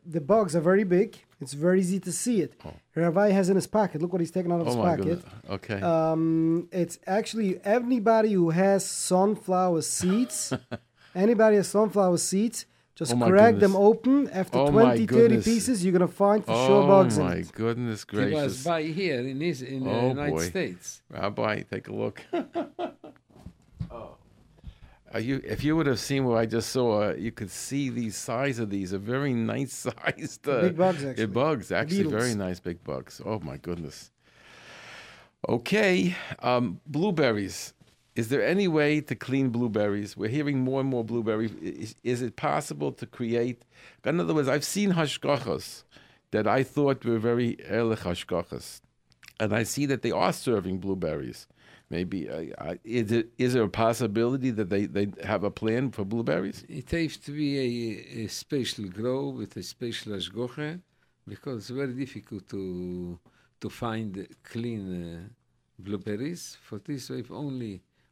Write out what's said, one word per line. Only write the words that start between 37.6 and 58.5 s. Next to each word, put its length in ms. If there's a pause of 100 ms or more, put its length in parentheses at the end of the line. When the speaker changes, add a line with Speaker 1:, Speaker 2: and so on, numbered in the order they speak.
Speaker 2:
Is 120
there 180
any 220
way 340
to 140
clean 340
blueberries? 680
We're 120
hearing 300
more 220
and 80
more 160
blueberries. 560
Is, 420
is 180
it 140
possible 560
to 140
create? 580 (400)
In 160
other 140
words, 160
I've 160
seen 280
hashgachas 880 (480)
that 160
I 160
thought 420
were 120
very 380 (100)
ehrlich 340
hashgachas, 840 (580)
and 140
I 100
see 220
that 160
they 100
are 220
serving 460
blueberries. 680 (440)
Maybe, 380
uh, 140 (160)
I, 240
is 280
it, 180 (100)
is 140
there 100
a 60
possibility 840
that 180
they, 160
they 220 (160)
have 200
a 60
plan 420
for 140
blueberries? 640
Speaker 3:
It 220
has 260
to 140
be 260
a, 680
a 20
special 640